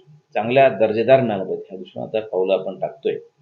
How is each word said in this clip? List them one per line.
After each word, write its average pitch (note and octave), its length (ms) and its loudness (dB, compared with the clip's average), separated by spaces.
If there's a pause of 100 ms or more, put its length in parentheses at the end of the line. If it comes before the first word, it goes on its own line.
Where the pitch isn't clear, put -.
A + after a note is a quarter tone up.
(340)
चांगल्या B2+ 360 4
दर्जेदार A2 520 4
मिळायला G#2 220 -2
पाहिजे, F2 240 -6
ह्या F#2+ 100 -16
दृष्टीने - 280 -14
आता A2 220 -4
पावलं F#2+ 260 0
आपण F#2 260 -4
टाकतोय - 340 -6 (280)